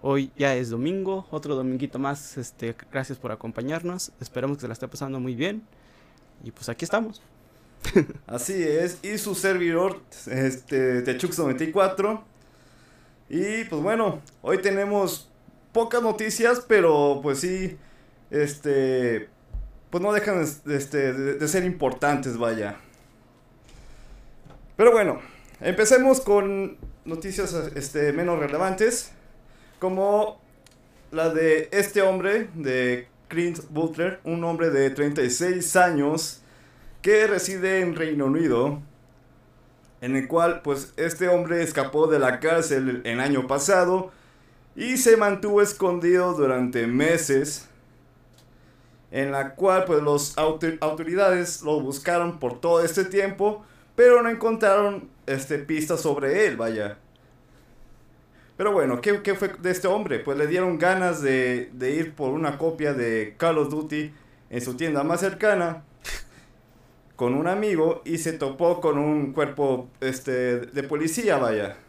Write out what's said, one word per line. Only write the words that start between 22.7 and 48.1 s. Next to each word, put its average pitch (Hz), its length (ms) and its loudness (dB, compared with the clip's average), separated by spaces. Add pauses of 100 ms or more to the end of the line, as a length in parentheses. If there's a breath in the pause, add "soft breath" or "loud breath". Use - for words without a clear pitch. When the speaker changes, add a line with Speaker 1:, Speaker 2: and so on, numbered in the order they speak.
Speaker 2:
Pero 233 140 10
bueno, 202 280 2 (400 loud breath)
empecemos 254 640 6
con 196 560 0 (260)
noticias, 180 480 -8 (220)
este, 147 400 -2
menos 170 240 0
relevantes, 185 720 -2 (680 soft breath)
como 202 640 0 (680)
la 160 200 0
de 156 420 2
este 202 300 2
hombre, 190 500 0
de 127 560 -2 (200)
Clint 170 320 -4 (100)
Butler, 165 540 -2
un 170 200 -4
hombre 165 240 0
de 139 220 4
treinta 147 320 0
y 123 80 2
seis 180 440 -2
años 160 680 2 (580 soft breath)
que 214 260 6
reside 190 540 0
en 175 140 0
Reino 151 320 -2
Unido, 143 560 2 (1200)
en 131 140 -2
el 131 120 -2
cual, 170 320 2
pues, 139 380 -6
este 165 300 -2
hombre 175 340 2
escapó 151 460 0
de 151 100 4
la 127 220 2
cárcel 139 640 0
el 120 160 -4
año 135 260 0
pasado 180 680 2 (640 loud breath)
y 254 220 -4
se 233 180 8
mantuvo 208 460 2
escondido 180 720 2
durante 127 520 0
meses, 143 800 0 (1400 soft breath)